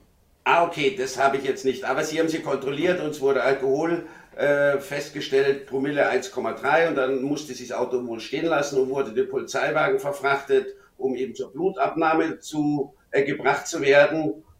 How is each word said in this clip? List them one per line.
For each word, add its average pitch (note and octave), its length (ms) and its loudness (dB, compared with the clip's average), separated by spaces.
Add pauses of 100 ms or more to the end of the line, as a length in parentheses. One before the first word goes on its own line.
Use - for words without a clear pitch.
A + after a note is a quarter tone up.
(440)
Ah, E3 200 4
okay, D3+ 340 0
das C3 240 -2
habe C3+ 140 4
ich C3+ 80 -6
jetzt C3 220 -4
nicht. B2+ 180 0
Aber C3+ 180 0
sie D3+ 160 -4
haben D#3+ 120 0
sie D#3 100 -2
kontrolliert, C#3+ 640 -2
uns C3+ 180 -6
wurde C3+ 220 2
Alkohol, C#3 640 0 (300)
äh, C#3+ 420 2
festgestellt, C#3 880 -2
Promille C#3+ 420 0
eins B2+ 220 -2
Komma A2+ 220 -4
drei, D#3 360 2
und D3 60 -4
dann C3 260 0
musste C#3 320 -4
sie B2 160 -12
das A2 80 -6
Auto B2 300 -2
wohl A#2 140 -8
stehen D#3 260 -4
lassen C#3+ 340 0
und C3 80 2
wurde C3+ 220 -2
in G#2+ 60 -12
den C3 120 0
Polizeiwagen C3+ 680 0
verfrachtet, C#3 680 0 (280)
um C3 180 -2
eben A#2+ 200 -4
zur - 180 -8
Blutabnahme D#3+ 840 0
zu, D3 560 -2 (160)
äh, C#3 140 2
gebracht C#3+ 420 0
zu D#3+ 160 -4
werden. D3 640 4 (160)